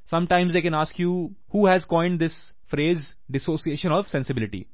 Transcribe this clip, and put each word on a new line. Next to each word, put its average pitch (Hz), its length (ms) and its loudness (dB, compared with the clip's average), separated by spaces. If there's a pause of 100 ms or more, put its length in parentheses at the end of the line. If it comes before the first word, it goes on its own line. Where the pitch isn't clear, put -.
(120)
Sometimes 175 400 4
they 170 160 2
can 156 160 2
ask - 220 -4
you, 180 100 2 (380)
"Who 202 180 6
has 185 240 2
coined 170 300 2
this - 180 -8 (300)
phrase, 151 360 0 (200)
dissociation 156 720 0
of - 140 -6
sensibility?" 110 580 -2